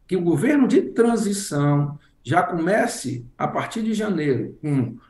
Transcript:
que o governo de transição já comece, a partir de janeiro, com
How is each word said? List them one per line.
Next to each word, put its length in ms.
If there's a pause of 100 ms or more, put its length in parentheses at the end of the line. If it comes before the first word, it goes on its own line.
que 80
o 80
governo 460
de 140
transição 1160 (260)
já 180
comece, 800 (140)
a 100
partir 340
de 120
janeiro, 680
com 360 (140)